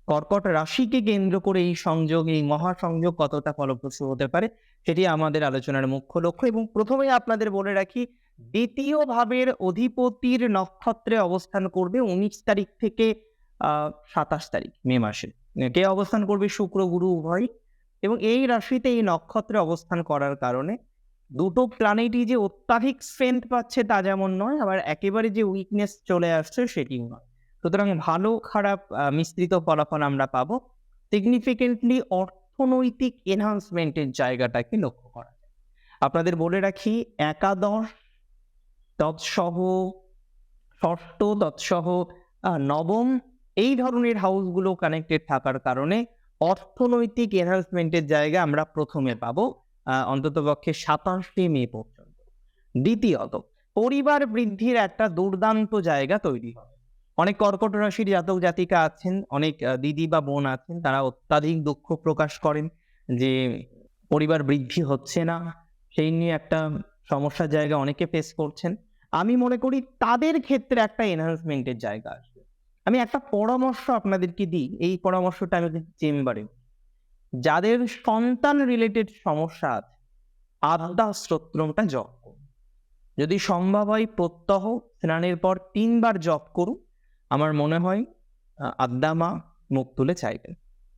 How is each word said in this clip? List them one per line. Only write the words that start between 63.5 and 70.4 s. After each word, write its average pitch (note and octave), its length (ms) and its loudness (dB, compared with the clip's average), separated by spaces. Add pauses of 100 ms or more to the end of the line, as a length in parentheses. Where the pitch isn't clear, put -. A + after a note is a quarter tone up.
পরিবার D3+ 320 4
বৃদ্ধি C#3 400 0
হচ্ছে C#3+ 420 -2
না, E3+ 280 -6 (380)
সেই D#3 200 0
নিয়ে E3 200 0
একটা D#3 400 -2 (380)
সমস্যার D3 420 -2
জায়গা D3+ 260 2
অনেকে C#3+ 300 -2
ফেস D#3+ 260 -4
করছেন। E3 440 -6 (360)
আমি G#3 240 2
মনে B3 200 2
করি C4 260 0 (160)
তাদের B3+ 440 2